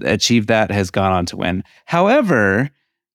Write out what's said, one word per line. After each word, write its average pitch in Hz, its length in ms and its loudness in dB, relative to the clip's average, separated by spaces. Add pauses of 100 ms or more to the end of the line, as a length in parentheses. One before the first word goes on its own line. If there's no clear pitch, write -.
achieved 107 460 0
that 110 220 2
has 101 200 -2
gone 95 220 0
on 90 140 0
to 98 120 -10
win. 90 260 -4 (220)
However, 170 840 2 (440)